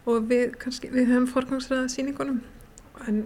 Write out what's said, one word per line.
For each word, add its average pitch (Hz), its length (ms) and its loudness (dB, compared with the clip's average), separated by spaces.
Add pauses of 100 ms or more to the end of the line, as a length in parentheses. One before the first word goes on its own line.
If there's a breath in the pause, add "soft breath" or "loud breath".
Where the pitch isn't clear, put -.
og 233 280 2
við 247 240 2
kannski, - 400 -8
við 254 160 4
höfum 247 160 6
forgangsraðað 254 640 -2
sýningunum. 269 520 -2 (560)
En 214 280 -2